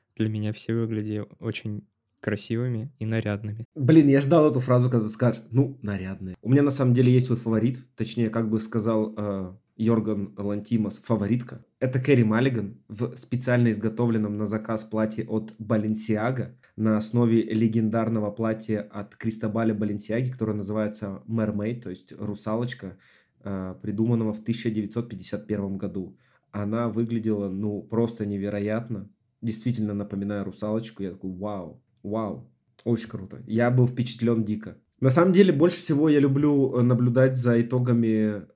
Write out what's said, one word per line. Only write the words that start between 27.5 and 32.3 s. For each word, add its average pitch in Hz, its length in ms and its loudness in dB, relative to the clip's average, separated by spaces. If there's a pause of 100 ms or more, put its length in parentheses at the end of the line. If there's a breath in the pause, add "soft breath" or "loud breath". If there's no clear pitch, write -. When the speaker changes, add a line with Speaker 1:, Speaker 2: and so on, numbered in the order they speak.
Speaker 2:
просто 113 440 -2
невероятно. 101 840 -4 (320)
Действительно, 110 520 -2
напоминаю 101 500 -4
русалочку. 107 600 -6
Я 92 80 -6
такой: 95 200 -10
«Вау, 95 500 -10 (220)
вау, 101 480 -6 (320)